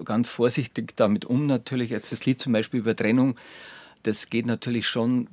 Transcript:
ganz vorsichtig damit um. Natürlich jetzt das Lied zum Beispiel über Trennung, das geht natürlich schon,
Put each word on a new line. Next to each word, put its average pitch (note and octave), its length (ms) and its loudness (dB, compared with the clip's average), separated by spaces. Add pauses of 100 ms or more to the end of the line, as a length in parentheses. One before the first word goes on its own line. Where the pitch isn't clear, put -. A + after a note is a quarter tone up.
ganz A#2 240 0
vorsichtig A#2+ 680 -2
damit G#2 300 4
um. C#3 200 0
Natürlich B2 440 -2
jetzt G#2+ 200 -6
das - 160 -8
Lied B2+ 140 2
zum B2 120 0
Beispiel A2+ 280 0
über G#2+ 160 0
Trennung, B2+ 400 2 (680)
das - 280 -4
geht A2+ 160 0
natürlich A#2 400 -2
schon, A#2+ 460 0